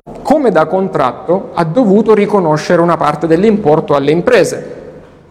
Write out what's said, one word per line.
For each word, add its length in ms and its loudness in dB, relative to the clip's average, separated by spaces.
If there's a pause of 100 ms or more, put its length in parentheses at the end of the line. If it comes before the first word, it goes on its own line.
(220)
come 280 -2
da 160 0
contratto, 880 -4
ha 120 -2
dovuto 480 2
riconoscere 680 2
una 140 2
parte 320 -2
dell'importo 680 2
alle 160 0
imprese. 680 0 (540)